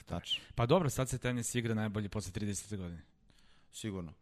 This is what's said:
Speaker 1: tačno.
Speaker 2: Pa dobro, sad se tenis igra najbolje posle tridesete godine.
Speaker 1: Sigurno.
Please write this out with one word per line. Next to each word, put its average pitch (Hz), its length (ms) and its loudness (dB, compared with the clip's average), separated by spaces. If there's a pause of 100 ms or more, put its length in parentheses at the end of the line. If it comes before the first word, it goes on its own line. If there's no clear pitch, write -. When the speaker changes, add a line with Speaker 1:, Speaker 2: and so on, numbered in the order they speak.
Speaker 1:
tačno. - 400 -2 (120)
Speaker 2:
Pa 117 100 4
dobro, 151 240 6
sad 131 200 0
se 127 80 -2
tenis 123 380 -2
igra 117 180 2
najbolje 107 360 0
posle 98 220 -4
tridesete 101 460 -4
godine. 85 240 -6 (720)
Speaker 1:
Sigurno. 92 500 -6